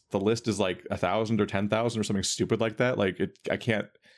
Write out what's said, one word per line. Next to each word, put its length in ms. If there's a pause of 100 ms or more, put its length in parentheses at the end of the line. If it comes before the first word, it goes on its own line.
(100)
the 100
list 260
is, 140
like, 300
a 60
thousand 440
or 60
ten 220
thousand 320
or 40
something 180
stupid 380
like 160
that. 220
Like, 200
it, 200 (120)
I 60
can't, 300 (320)